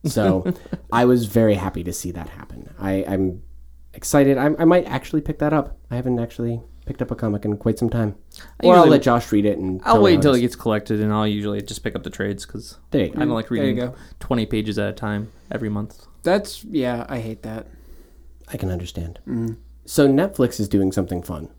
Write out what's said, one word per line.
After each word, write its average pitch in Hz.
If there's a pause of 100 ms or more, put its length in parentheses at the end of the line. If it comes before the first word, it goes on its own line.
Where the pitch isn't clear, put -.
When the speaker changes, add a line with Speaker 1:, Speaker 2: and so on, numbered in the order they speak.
Speaker 1:
So 95 (200)
Speaker 2:
<laughs> -
Speaker 1:
I 120
was 123
very 110
happy 92
to 85
see -
that 80
happen. - (120)
I, 95
I'm 95 (520)
excited. 139
I, 135 (120)
I 165
might 170
actually 147
pick -
that 147
up. - (100)
I 123
haven't 123
actually 117 (240)
picked -
up -
a -
comic 104
in 104
quite 110
some 120
time. 113 (440)
Speaker 2:
I -
Speaker 1:
Or 180
I'll 180
Speaker 2:
usually 156
Speaker 1:
let 147
Josh 120
read 104
it, 101
and 92
Speaker 2:
I'll 226
Speaker 1:
tell -
me 202
Speaker 2:
wait 185
Speaker 1:
how 165
Speaker 2:
until 143
Speaker 1:
it 123
Speaker 2:
it -
Speaker 1:
is. 120
Speaker 2:
gets -
collected, 107
and 107
I'll 107
usually 104
just 104
pick 110
up 98
the -
trades, 101
'cause - (120)
Speaker 1:
There 123
you 80
go. -
Speaker 2:
I -
don't 120
like 113
Speaker 3:
There 117
you -
Speaker 2:
reading 123 (100)
Speaker 3:
go. 127 (240)
Speaker 2:
twenty 117
pages 107
at 101
a 98
time 104 (220)
every 113
month. 104 (200)
Speaker 3:
That's, 202
yeah, 123
I 127
hate 110
that. 110 (840)
Speaker 1:
I -
can 95
understand. 87
Speaker 3:
Mm. 113 (300)
Speaker 1:
So 143
Netflix 139
is 101
doing 98
something 90
fun. 78 (100)